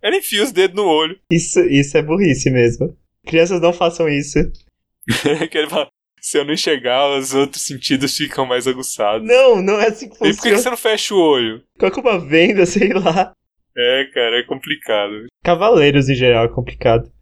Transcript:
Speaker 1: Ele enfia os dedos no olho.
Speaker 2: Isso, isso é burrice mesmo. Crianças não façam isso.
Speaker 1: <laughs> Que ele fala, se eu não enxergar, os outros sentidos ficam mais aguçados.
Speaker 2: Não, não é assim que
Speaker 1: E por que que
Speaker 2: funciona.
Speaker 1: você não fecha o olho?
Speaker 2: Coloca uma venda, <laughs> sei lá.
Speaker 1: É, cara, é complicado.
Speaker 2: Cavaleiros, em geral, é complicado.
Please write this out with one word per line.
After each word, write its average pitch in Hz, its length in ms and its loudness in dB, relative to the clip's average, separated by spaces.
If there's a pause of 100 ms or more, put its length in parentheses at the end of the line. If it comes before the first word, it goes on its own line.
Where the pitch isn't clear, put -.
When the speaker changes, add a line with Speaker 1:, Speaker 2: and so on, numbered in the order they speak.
Speaker 1:
Ele 330 140 0
enfia 214 260 -2
os 269 80 -2
dedos 180 240 0
no 208 100 0
olho. 160 320 0 (140)
Speaker 2:
Isso, 170 300 0
isso 139 360 2
é 151 40 2
burrice 156 480 0
mesmo. 120 480 0 (280)
Crianças 180 360 0
não 170 100 4
façam 170 380 -2
isso. 143 300 -2 (680)
Speaker 1:
<laughs> 151 420 -2
Que - 80 -6
ele 151 120 -2
fala, 156 180 -4 (340)
se - 160 -4
eu 143 80 0
não 151 80 -4
enxergar, 139 640 0
os 131 160 -6
outros 139 300 0
sentidos 135 540 -4
ficam 147 280 -4
mais 123 220 -4
aguçados. 113 600 -4
Speaker 2:
Não, 247 340 6
não 202 180 0
é 220 80 2
assim 214 220 -6
que - 60 -20
Speaker 1:
E - 20 -20
por 220 80 -2
que - 60 4
que 208 40 -2
Speaker 2:
funciona. 208 220 0
Speaker 1:
você 247 140 -2
não 233 60 -8
fecha 214 380 -2
o 190 60 4
olho? 123 420 2 (160)
Speaker 2:
Coloca 190 220 0
uma 220 180 2
venda, 170 460 2
<laughs> - 20 -4
sei 196 260 0
lá. 185 380 0 (460)
Speaker 1:
É, 127 360 0
cara, 120 260 0
é 123 40 -6
complicado. 113 840 -6 (160)
Speaker 2:
Cavaleiros, 160 680 2
em 135 60 0
geral, 120 300 2
é 117 40 -2
complicado. 117 600 -2 (120)